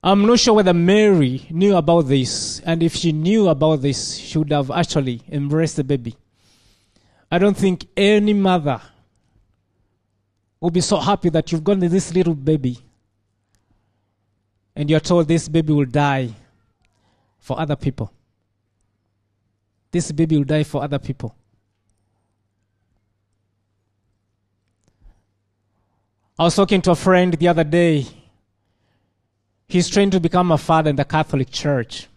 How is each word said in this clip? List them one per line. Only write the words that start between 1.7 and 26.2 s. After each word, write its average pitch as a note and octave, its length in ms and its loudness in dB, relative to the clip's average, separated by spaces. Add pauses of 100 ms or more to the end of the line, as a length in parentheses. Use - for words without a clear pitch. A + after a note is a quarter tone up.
about E3 320 2
this, - 520 -2
and E3 220 -2
if D#3+ 120 0
she E3+ 180 -2
knew F#3+ 360 2
about D3+ 340 0
this, - 340 -4
she - 220 -8
would D3+ 120 -2
have C#3+ 200 -2
actually C3 500 -2 (100)
embraced D3+ 460 -4
the D3 80 -4
baby. B2+ 320 -6 (1120)
I E3+ 80 0
don't G3 180 2
think F#3+ 300 -2 (100)
any G#3 360 2
mother F3+ 480 0 (1800)
would E3+ 120 -2
be F3+ 80 0
so F#3+ 180 -2
happy F#3 320 0
that D#3 200 -2
you've D#3 140 -4
gotten F#3+ 260 0
this E3+ 240 -2
little E3+ 200 0
baby, C3+ 440 -2 (2000)
and D3 120 -6
you're D#3 120 2
told F3 280 2
this E3 200 0
baby D#3 240 0
will D3 120 2
die C3+ 460 -2 (1080)
for - 180 -8
other D3 180 -4
people. - 360 -6 (1800)
This E3 220 -4
baby D#3 240 0
will C#3+ 80 2
die D3+ 200 0
for C#3+ 180 -6
other C#3+ 160 -4
people. - 360 -10 (4000)